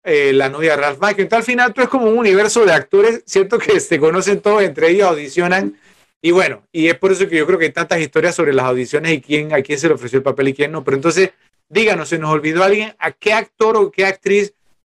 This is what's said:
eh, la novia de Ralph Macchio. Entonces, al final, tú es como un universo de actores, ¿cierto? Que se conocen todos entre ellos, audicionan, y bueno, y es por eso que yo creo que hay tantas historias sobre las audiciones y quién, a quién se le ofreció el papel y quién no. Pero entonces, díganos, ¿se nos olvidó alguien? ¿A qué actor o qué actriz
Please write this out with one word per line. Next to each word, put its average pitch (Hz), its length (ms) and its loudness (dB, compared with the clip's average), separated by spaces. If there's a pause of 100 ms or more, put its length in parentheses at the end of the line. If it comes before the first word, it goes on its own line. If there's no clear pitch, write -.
eh, 143 280 2
la 135 160 2
novia 151 280 -2
de - 0 -
Ralph 143 240 -2
Macchio. 196 240 0
Entonces, 226 240 -2
al 247 40 -2
final, 247 220 0
tú 262 80 -2
es 240 60 0
como 254 180 -2
un 220 100 2
universo 214 480 2
de 180 80 4
actores, 202 540 2
¿cierto? 196 320 0
Que 208 220 2
se 165 180 -2
conocen 185 420 0
todos 208 220 2
entre 160 280 0
ellos, 196 180 4
audicionan, 175 680 -2 (460)
y 165 80 0
bueno, 160 400 0
y 160 160 -2
es 165 100 2
por 190 140 0
eso 190 180 0
que 165 80 -2
yo 151 120 2
creo 185 100 0
que 160 60 0
hay 147 80 -2
tantas 170 260 -2
historias 160 380 -2
sobre 151 160 0
las 131 140 0
audiciones 127 440 -2
y 151 100 -2
quién, 151 320 -4
a 147 80 2
quién 147 160 -6
se 160 120 -2
le 151 60 2
ofreció 123 240 -4
el 135 40 0
papel 135 240 -2
y 135 80 -2
quién 143 160 -2
no. 156 140 -10
Pero 135 120 -2
entonces, 170 360 0 (360)
díganos, 185 420 -2
¿se 170 100 -4
nos 156 100 -6
olvidó 156 320 -2
alguien? 208 380 0
¿A 160 100 -4
qué - 220 -4
actor 220 440 -2
o 202 140 2
qué 190 160 -2
actriz 196 480 -2 (300)